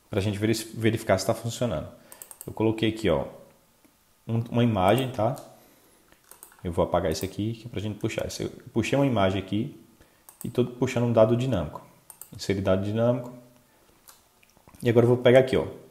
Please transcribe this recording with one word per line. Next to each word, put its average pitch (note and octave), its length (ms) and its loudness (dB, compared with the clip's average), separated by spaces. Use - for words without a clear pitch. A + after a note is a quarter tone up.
pra G#2 100 -4
gente G2 180 -2
veri-, A2 380 -2
verificar A2 420 0
se - 80 -4
tá A2 80 0
funcionando. A2 540 -6
Eu - 60 -12
coloquei A2 380 0
aqui, G2+ 200 -2
ó, C#2+ 160 2
um, A2+ 120 -2
uma A#2+ 120 2
imagem, A2+ 460 2
tá? A#2 280 -2
Eu F2 120 -6
vou E2+ 100 2
apagar F2 260 0
isso D#2+ 140 -4
aqui, G#2 300 -4
que - 140 -16
é - 20 -18
pra - 100 -8
gente G#2 180 -6
puxar. - 300 -6
Esse, - 160 -8
eu G#2 60 -6
puxei A#2+ 240 0
uma C#3 80 2
imagem G2 360 0
aqui A2 400 -6
e A#2+ 60 -8
tô A#2+ 160 0
puxando A#2+ 400 -2
um A#2+ 80 2
dado A2+ 240 6
dinâmico. A#2 440 -4
Inserir G2+ 260 -4
dado F#2+ 220 2
dinâmico. A#2 480 0
E A#2+ 60 2
agora A#2 160 6
eu - 20 6
vou B2 100 6
pegar B2+ 220 8
aqui, - 160 4
ó, E2+ 100 2